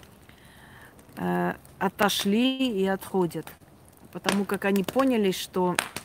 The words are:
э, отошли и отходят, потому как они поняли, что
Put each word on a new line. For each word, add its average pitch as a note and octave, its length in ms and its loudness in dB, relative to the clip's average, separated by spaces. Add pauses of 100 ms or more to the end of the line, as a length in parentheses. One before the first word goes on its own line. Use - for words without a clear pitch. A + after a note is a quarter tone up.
(1200)
э, F3+ 340 -2 (260)
отошли G#3+ 1000 0
и F#3+ 60 2
отходят, F#3 600 -2 (640)
потому F#3+ 360 0
как G3 180 -2
они G3 200 2
поняли, A#3 480 2
что F3+ 440 -2 (280)